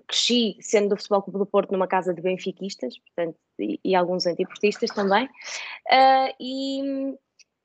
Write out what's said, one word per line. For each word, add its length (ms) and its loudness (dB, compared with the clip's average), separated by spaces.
cresci 520 0
sendo 300 2
do 80 0
Futebol 260 0
Clube 160 -6
do 60 0
Porto 260 0
numa 160 0
casa 260 0
de 80 -8
benfiquistas, 800 -6
portanto, 380 -8
e, 240 -4
e 120 2
alguns 300 0
antiportistas 640 -2
também. 360 2
Ah, 500 6
e, 760 -4